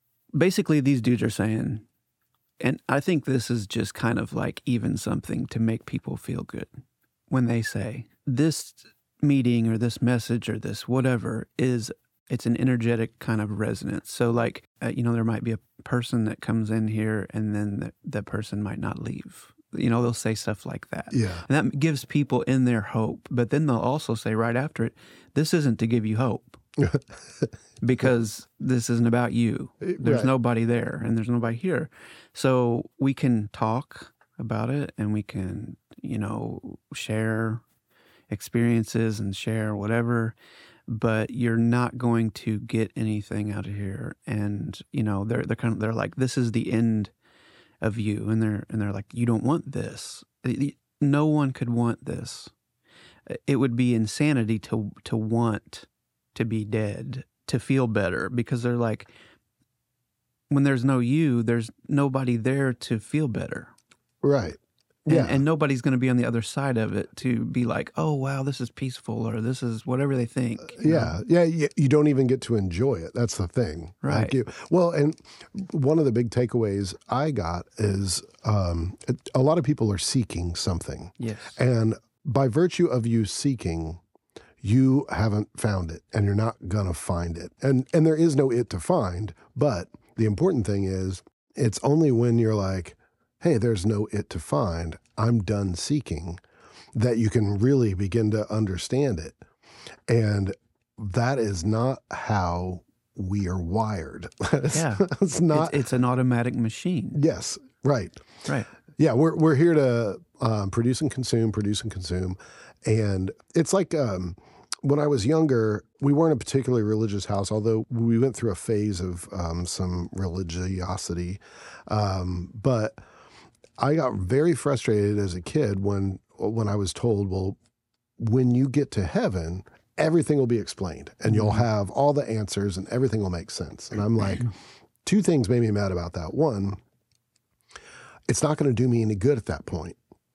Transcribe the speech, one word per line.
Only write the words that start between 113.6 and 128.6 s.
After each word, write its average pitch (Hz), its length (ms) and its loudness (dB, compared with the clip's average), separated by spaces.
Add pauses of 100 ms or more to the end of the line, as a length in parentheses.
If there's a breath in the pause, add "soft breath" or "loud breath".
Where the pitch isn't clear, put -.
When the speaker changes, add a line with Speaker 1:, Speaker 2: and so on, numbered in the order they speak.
Speaker 2:
like, 190 200 2
um, 95 400 -2 (480 loud breath)
when 143 180 4
I 147 60 2
was 127 200 2
younger, 123 580 4 (160)
we 139 120 4
weren't 160 200 6
a 139 40 4
particularly 123 480 0
religious 107 420 0
house, 101 240 -2
although 110 400 0
we 117 280 2
went 123 180 2
through 113 160 -2
a - 20 -4
phase 104 460 -2
of, 90 320 -6
um, 87 340 -4
some 90 460 -4
religiosity. 90 1300 -6 (480 loud breath)
Um, 95 680 -2
but 110 400 0 (840 loud breath)
I 143 180 2
got 131 180 0
very 131 400 2
frustrated 104 640 0
as 95 160 -2
a 90 80 -8
kid 104 400 0
when, 98 360 0 (200)
when 107 300 -2
I 104 80 0
was 98 160 -2
told, 101 380 0
"Well, 95 260 -2 (640)
when 120 360 4
you 131 140 4